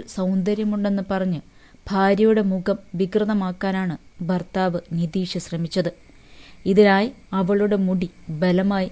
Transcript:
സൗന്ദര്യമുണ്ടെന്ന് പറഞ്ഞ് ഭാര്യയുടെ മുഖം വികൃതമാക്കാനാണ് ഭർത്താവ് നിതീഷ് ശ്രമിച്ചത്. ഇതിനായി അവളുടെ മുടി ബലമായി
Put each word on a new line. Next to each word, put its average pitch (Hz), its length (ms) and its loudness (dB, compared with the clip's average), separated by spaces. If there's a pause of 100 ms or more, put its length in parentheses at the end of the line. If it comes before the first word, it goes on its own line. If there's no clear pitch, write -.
(160)
സൗന്ദര്യമുണ്ടെന്ന് 202 920 0
പറഞ്ഞ് 190 300 -2 (500)
ഭാര്യയുടെ 202 520 4
മുഖം 190 360 -2 (160)
വികൃതമാക്കാനാണ് 190 1000 -2 (260)
ഭർത്താവ് 180 580 -2 (120)
നിതീഷ് 170 540 -4
ശ്രമിച്ചത്. 170 440 -4 (760)
ഇതിനായി 196 420 6 (240)
അവളുടെ 202 540 2
മുടി 180 240 -2 (320)
ബലമായി 190 500 2